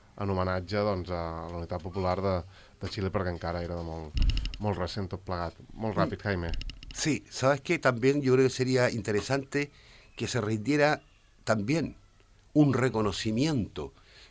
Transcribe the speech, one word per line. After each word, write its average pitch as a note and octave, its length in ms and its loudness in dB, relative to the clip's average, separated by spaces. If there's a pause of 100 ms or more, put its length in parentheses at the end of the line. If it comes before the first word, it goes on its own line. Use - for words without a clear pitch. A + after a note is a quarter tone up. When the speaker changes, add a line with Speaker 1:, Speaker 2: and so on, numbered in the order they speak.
(200)
Speaker 1:
en G2 100 -2
homenatge, F#2 540 0
doncs, F#2 260 -2
a E2 400 -6
la F2 120 -8
Unitat E2+ 200 -6
Popular F#2 400 0
de, F#2+ 140 2 (460)
de F#2+ 100 -4
Xile, F#2+ 220 -2
perquè F#2 180 -2
encara E2+ 320 -4
era E2+ 140 -6
de E2+ 80 -6
molt, D#2+ 320 -6 (420)
molt G#2 180 0
recent F2+ 320 -4
tot F#2+ 160 -10
plegat. E2+ 300 -4 (180)
Molt G#2+ 240 -4
ràpid, E2+ 220 0
Speaker 2:
Mm. - 40 -10
Speaker 1:
Jaime. F2 280 -2 (420)
Speaker 2:
Sí, D3 360 -2
¿sabes C#3 320 2
qué? E3+ 180 -2
También C3 420 2
yo B2+ 120 4
creo C3 140 8
que B2+ 60 -2
sería B2+ 380 2
interesante C3+ 800 -2 (460)
que A#2 100 -4
se A#2+ 140 -2
rindiera C3+ 600 2 (440)
también A2+ 500 0 (580)
un D3 200 8
reconocimiento, A2 1200 0 (380)